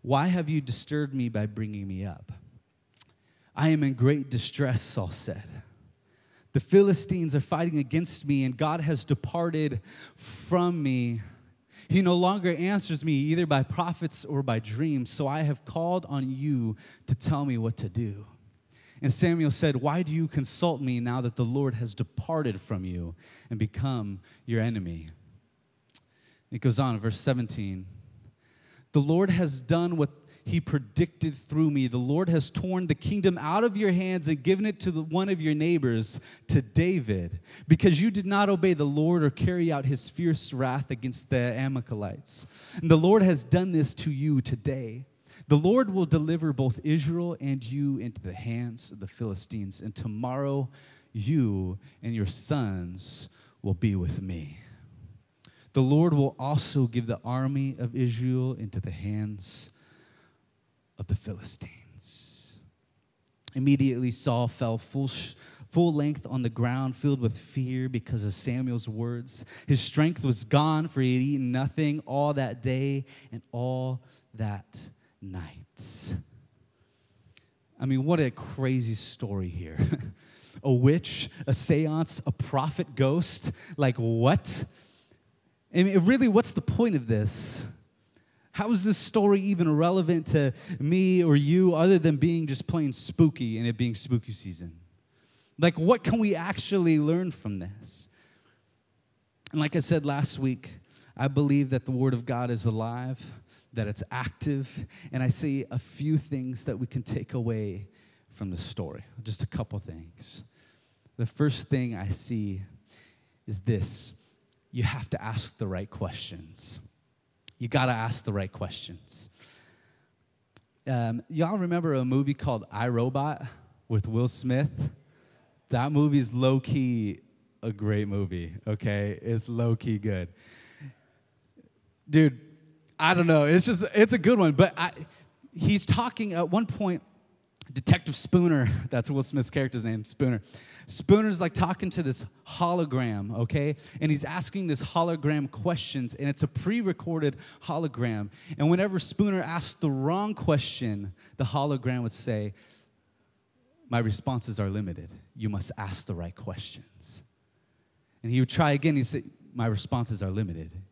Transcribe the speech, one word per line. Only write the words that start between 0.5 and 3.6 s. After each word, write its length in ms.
disturbed 540
me 140
by 180
bringing 420
me 160
up?" 260
"I 140